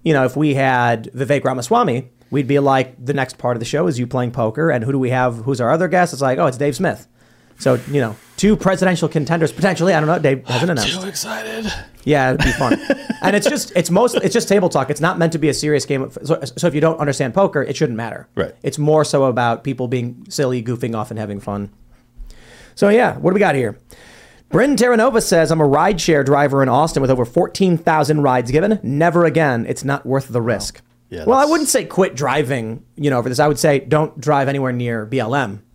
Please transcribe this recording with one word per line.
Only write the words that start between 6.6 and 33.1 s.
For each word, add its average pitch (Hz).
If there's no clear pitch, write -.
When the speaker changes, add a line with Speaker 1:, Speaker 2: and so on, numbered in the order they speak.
Speaker 1:
Smith." 156
So, 127
you 143
know, 110
two 208
presidential 185
contenders, 160
potentially. 180
I 151
don't 156
know. 170
Dave 135
hasn't 127
Speaker 2:
I'm 151
Speaker 1:
announced. 151
Speaker 2:
too 185
excited. 220
Speaker 1:
Yeah, 139
it'd 143
be 127
fun. 139
Speaker 2:
<laughs> -
Speaker 1:
And 190
it's 202
just, 285
it's 170
most, 233
it's 156
just 156
table 190
talk. 139
It's 143
not 175
meant 165
to 160
be 151
a 131
serious 147
game. 135
So, 151
so 175
if 135
you 151
don't 160
understand 139
poker, 190
it 135
shouldn't 127
matter. 113
Speaker 2:
Right. -
Speaker 1:
It's -
more 151
so 143
about 120
people 127
being 120
silly, 127
goofing 117
off, 107
and 110
having 101
fun. 101
So, 208
yeah, 214
what 180
do -
we 196
got 170
here? 120
Bryn 254
Terranova 233
says, 165
"I'm 160
a 147
rideshare 156
driver 139
in 131
Austin 147
with 127
over 123
fourteen 180
thousand 156
rides 127
given. 202
Never 165
again. 139
It's 131
not 139
worth 131
the 120
risk." 110
Speaker 2:
Yeah, -
Speaker 1:
Well, 247
I 269
Speaker 2:
that's 294
Speaker 1:
wouldn't 311
say 208
quit 185
driving, 127
you 147
know, 127